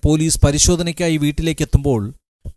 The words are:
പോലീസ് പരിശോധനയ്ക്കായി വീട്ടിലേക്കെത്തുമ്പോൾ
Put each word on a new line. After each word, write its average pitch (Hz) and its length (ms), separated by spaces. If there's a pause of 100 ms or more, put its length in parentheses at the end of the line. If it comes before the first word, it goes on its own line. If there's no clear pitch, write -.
പോലീസ് 156 400
പരിശോധനയ്ക്കായി 165 720
വീട്ടിലേക്കെത്തുമ്പോൾ 147 960 (440)